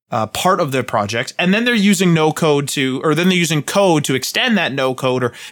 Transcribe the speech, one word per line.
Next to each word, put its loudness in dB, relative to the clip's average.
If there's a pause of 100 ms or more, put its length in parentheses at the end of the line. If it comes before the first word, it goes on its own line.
(120)
uh, -2
part 0
of -2
their 0
project, -4
and 0
then 0
they're 0
using 2
no 2
code 0
to, -4
or 2
then 2
they're 2
using 0
code 2
to -2
extend -2
that 0
no 0
code, -2
or -2 (180)